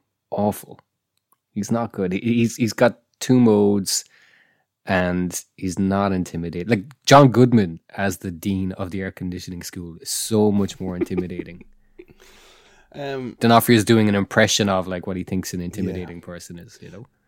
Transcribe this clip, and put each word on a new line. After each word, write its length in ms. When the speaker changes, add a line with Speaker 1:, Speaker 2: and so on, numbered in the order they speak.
Speaker 1:
awful. 500
He's 180
not 220
good. 220
He, 80
he's, 340
he's 180
got 260
two 180
modes, 680
and 580
he's 200
not 360
intimidating. 560
Like, 160
John 220
Goodman 540
as 220
the 120
dean 420
of 180
the 100
air 100
conditioning 520
school 360
is 100
so 400
much 300
more 160
intimidating. 720
Speaker 2:
<laughs> 60
Um, 460
Speaker 1:
D'Onofrio 380
is 80
doing 240
an 60
impression 520
of, 180
like, 220
what 80
he 80
thinks 300
an 80
intimidating 560
Speaker 2:
Yeah. 80
Speaker 1:
person 340
is, 220
you 80
know? 160